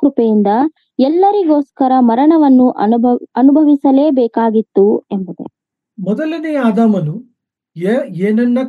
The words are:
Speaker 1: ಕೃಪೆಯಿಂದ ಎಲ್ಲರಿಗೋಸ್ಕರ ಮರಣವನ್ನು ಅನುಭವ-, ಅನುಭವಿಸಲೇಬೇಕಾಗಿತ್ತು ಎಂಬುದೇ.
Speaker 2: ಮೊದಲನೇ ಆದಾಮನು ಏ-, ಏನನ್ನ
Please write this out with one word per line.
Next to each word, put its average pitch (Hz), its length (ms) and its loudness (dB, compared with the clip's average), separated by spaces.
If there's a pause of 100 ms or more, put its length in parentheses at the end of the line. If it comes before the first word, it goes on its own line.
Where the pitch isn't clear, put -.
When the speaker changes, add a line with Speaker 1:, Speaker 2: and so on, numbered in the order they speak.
Speaker 1:
ಕೃಪೆಯಿಂದ 226 460 0 (520)
ಎಲ್ಲರಿಗೋಸ್ಕರ 311 1000 0
ಮರಣವನ್ನು 262 720 2
ಅನುಭವ-, 233 560 -2 (100)
ಅನುಭವಿಸಲೇಬೇಕಾಗಿತ್ತು 254 1600 2 (140)
ಎಂಬುದೇ. 185 320 -10 (560)
Speaker 2:
ಮೊದಲನೇ 302 540 -6
ಆದಾಮನು 214 720 -2 (520)
ಏ-, 196 480 -6
ಏನನ್ನ 240 340 0 (100)